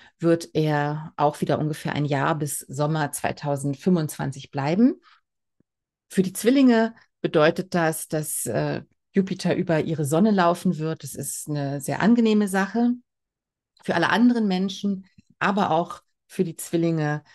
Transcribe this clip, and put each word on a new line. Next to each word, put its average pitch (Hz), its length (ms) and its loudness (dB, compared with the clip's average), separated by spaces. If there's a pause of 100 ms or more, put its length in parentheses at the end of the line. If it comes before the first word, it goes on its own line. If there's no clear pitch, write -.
(180)
wird 165 360 2
er 151 640 -2
auch 147 240 0
wieder 151 180 0
ungefähr 151 340 -4
ein 147 120 -2
Jahr 143 300 0
bis 147 240 -6
Sommer 147 520 -4
zweitausendfünfundzwanzig 143 1400 -2
bleiben. 180 520 2 (1080)
Für - 120 0
die 185 100 -2
Zwillinge 233 640 4 (240)
bedeutet 170 560 2
das, 160 320 0
dass, - 380 -6
äh, 143 380 -4 (280)
Jupiter 185 440 0
über 165 260 0
ihre 156 240 -2
Sonne 165 260 4
laufen 175 460 2
wird. 156 260 -6
Das 135 120 -14
ist - 340 -10
eine 143 320 -4
sehr 139 200 -4
angenehme 220 460 4
Sache 196 460 0 (920)
für - 120 -2
alle 165 140 2
anderen 233 380 4
Menschen, 190 580 -2 (340)
aber 196 320 2
auch 165 300 -2 (260)
für - 180 -2
die 165 100 -8
Zwillinge 160 680 -2 (120)